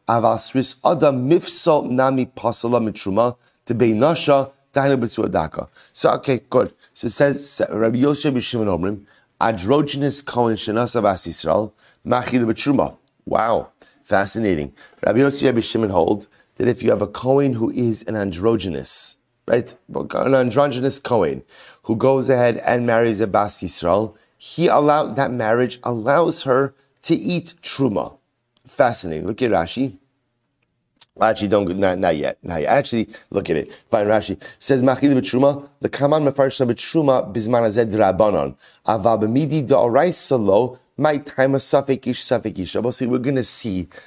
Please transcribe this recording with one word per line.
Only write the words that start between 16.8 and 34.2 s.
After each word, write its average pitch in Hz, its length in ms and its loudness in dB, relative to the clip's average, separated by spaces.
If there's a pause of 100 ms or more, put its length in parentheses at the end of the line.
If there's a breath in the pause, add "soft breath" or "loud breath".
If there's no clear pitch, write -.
you 117 60 2
have 104 120 2
a 101 60 -2
Kohen 135 460 0
who 117 180 -2
is 117 320 -4
an 107 120 -6
androgynous, 95 1000 -2 (300)
right, 120 260 0 (200)
an - 420 0
androgynous 127 640 0
Kohen 80 440 0 (400 loud breath)
who 110 120 -2
goes 131 340 2
ahead 123 280 2
and 120 280 0
marries 117 340 2
a 110 80 0
Bas 101 340 0
Yisrael, 92 540 -2 (220 soft breath)
he - 300 -2
allow-, 147 380 4
that 120 260 -2
marriage 120 520 0
allows 131 600 0
her 135 300 0 (300)
to 160 120 0
eat - 460 -4
Truma. - 560 -4 (480)
Fascinating. 87 600 -2
Look 107 140 -6
at 120 100 2
Rashi. 92 460 -2 (1200)
Actually, 104 280 2
don't, 98 280 0
not, 92 220 2
not 87 160 2
yet. 69 260 -4
Not 82 200 -6
yet. 71 80 0
Actually, 120 400 0 (220 loud breath)
look 95 180 -4
at 82 80 0
it. 69 160 -6 (180 loud breath)
Fine, 104 160 2
Rashi. 104 340 0 (180 loud breath)